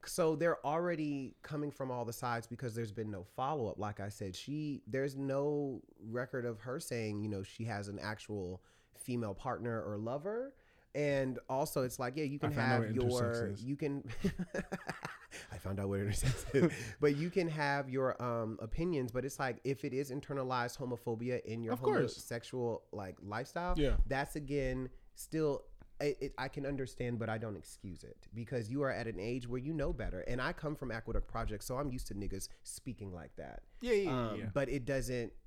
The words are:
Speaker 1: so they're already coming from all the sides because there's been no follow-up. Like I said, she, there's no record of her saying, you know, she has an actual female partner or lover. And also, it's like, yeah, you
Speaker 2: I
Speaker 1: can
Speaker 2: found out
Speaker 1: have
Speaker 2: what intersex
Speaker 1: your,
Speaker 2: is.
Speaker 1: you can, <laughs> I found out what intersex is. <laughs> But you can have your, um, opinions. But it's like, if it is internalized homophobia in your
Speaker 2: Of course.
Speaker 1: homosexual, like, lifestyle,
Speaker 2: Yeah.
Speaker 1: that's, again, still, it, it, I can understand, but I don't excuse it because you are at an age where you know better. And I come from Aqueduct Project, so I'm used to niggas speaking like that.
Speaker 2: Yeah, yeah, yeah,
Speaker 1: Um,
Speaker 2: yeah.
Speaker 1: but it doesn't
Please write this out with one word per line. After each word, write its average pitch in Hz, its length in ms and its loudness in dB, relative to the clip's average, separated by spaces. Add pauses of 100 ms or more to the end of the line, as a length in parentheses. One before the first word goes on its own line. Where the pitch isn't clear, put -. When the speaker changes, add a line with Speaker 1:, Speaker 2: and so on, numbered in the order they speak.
Speaker 1:
so 160 300 4
they're 160 280 4
already 151 760 0
coming 147 300 -2
from 131 180 -4
all 123 140 0
the 117 80 -4
sides 117 340 -2
because 117 300 -4
there's 117 160 -2
been 107 180 -4
no 98 140 -6 (100)
follow-up. 131 420 0
Like 104 220 -2
I 101 100 -4
said, 98 280 -6
she, 147 500 -4
there's 135 300 0
no 139 680 0 (180)
record 120 460 -2
of 113 140 -2
her 131 180 -4
saying, 107 460 0
you 110 40 0
know, 101 140 0
she - 220 -6
has 104 240 -2
an 101 100 -4
actual 95 640 -4 (340)
female 117 380 -2
partner 113 500 -2
or 104 140 -2
lover. 185 560 -2 (400)
And 135 540 2
also, 135 340 2
it's 127 160 -2
like, 127 180 0
yeah, 156 80 0
you 143 120 0
Speaker 2:
I 143 100 0
Speaker 1:
can 117 60 2
Speaker 2:
found 131 200 4
out 117 140 6
Speaker 1:
have 113 100 2
Speaker 2:
what 127 80 6
intersex 123 160 6 (140)
Speaker 1:
your, 117 140 2
Speaker 2:
is. 104 160 -4
Speaker 1:
you 139 120 -2
can, 143 280 0 (200)
<laughs> 190 80 4 (1200)
I - 60 -8
found 98 220 -2
out 98 80 2
what 98 120 4
intersex 101 540 2
is. 151 180 10 (140)
<laughs> - 140 -6
But 147 160 6
you 160 120 2
can 170 200 4
have 143 420 2
your, 131 320 2
um, 117 400 0
opinions. 135 500 0
But 123 120 0
it's 139 160 -6
like, 131 240 0
if 135 200 0
it 135 80 -2
is 139 200 0
internalized 127 680 -2
homophobia 120 680 -2
in 113 200 -4
your 113 100 0
Speaker 2:
Of 120 80 -4
course. 415 140 6 (180)
Speaker 1:
homosexual, 120 800 -4
like, 95 300 -6
lifestyle, 139 540 0
Speaker 2:
Yeah. 143 200 6 (100)
Speaker 1:
that's, 135 300 0
again, 131 520 0 (280)
still, 156 480 0 (340)
it, 143 220 0
it, 143 160 -4
I 131 120 -2
can 143 180 -4
understand, 127 520 -2
but 107 120 0
I 113 80 0
don't 110 180 -4
excuse - 480 -10
it 55 140 -16 (160)
because 113 340 -2
you 135 140 0
are 135 80 4
at 113 160 0
an 107 120 -2
age 120 300 -2
where 131 100 0
you 135 140 -2
know 143 220 2
better. 92 340 -2
And 123 140 2
I 156 100 0
come 151 240 -4
from 127 140 -4
Aqueduct 113 360 2
Project, 110 380 -2
so 127 140 -2
I'm 143 120 0
used 127 180 -2
to 107 60 -4
niggas 95 360 -2 (140)
speaking 104 500 -8
like 78 220 -10
that. 65 260 -8 (180)
Speaker 2:
Yeah, 240 120 2
yeah, 202 180 6
yeah, 123 180 2
Speaker 1:
Um, 104 100 -2
Speaker 2:
yeah. 107 140 -4
Speaker 1:
but 139 160 2
it 127 160 0
doesn't 127 480 0 (140)